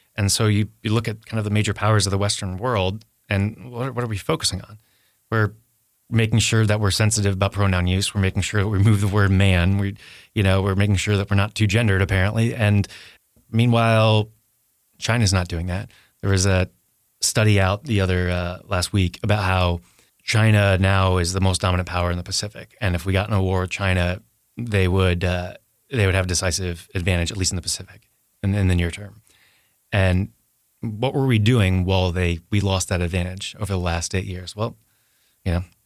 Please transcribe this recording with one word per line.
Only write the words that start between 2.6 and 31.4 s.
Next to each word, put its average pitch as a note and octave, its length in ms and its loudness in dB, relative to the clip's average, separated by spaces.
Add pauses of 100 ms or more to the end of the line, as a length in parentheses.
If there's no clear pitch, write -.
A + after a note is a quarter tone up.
and G#2 420 -4
what, B2 240 -8
what A#2+ 100 -4
are A#2 40 -6
we G#2+ 80 -4
focusing - 460 -4
on? - 160 -20 (520)
We're A2 220 2 (560)
making A2+ 300 2
sure A2 260 2
that G#2 160 2
we're G2+ 100 2
sensitive G#2 440 2
about G2 180 0
pronoun F#2+ 340 0
use. F#2+ 280 0
We're G2+ 80 0
making F#2+ 200 0
sure G2+ 200 -2
that G2 60 -2
we G#2 100 0
remove G2+ 240 4
the G#2+ 40 0
word G2 240 2
man. F#2+ 460 4
We, G2 200 -2 (380)
you G#2+ 80 0
know, F#2+ 200 4
we're G2 120 0
making G2+ 220 2
sure G#2 220 0
that G2 120 -2
we're G2+ 60 2
not G2+ 180 0
too A2 120 0
gendered, G2 340 2
apparently. G#2 540 0
And G#2 340 2 (640)
meanwhile, A2+ 800 4 (680)
China's A2+ 340 0
not F2+ 160 0
doing E2+ 180 -6
that. F2+ 220 -6 (320)
There G2+ 100 -2
was F#2+ 160 2
a F#2 220 2 (520)
study G#2+ 380 2
out F#2+ 260 0
the G#2 180 0
other, F2+ 260 0
uh, F2+ 360 -4
last F2+ 280 -4
week F#2 300 0
about G#2 220 -2
how F2+ 360 0 (420)
China G#2 560 4
now F#2+ 400 2
is F2 140 -2
the F#2+ 80 -2
most F#2+ 200 0
dominant F2+ 280 0
power F2 220 -2
in F2 80 -4
the F2 60 -8
Pacific. - 560 -10
And F#2 140 0
if F2 120 -4
we G2 60 -2
got G2 160 0
in A2 60 -2
a F#2+ 80 2
war F#2 200 0
with F2+ 80 -4
China, F#2 500 -2 (360)
they G#2 320 0
would, F2+ 360 2
uh, F2+ 300 -4 (360)
they A2 160 0
would F#2 80 2
have F#2+ 120 0
a - 20 -6
decisive F2+ 640 -4
advantage, F2 360 -2
at G2 80 -8
least F2+ 140 -2
in F#2+ 40 -6
the E2+ 60 -6
Pacific, - 480 -12 (320)
in, G2 120 0
in G2 140 2
the F#2 60 4
near F2 160 0
term. G2+ 320 -16 (680)
And F#2+ 420 2 (500)
what A#2 320 -6
were C3+ 120 0
we A#2+ 120 2
doing G2+ 460 2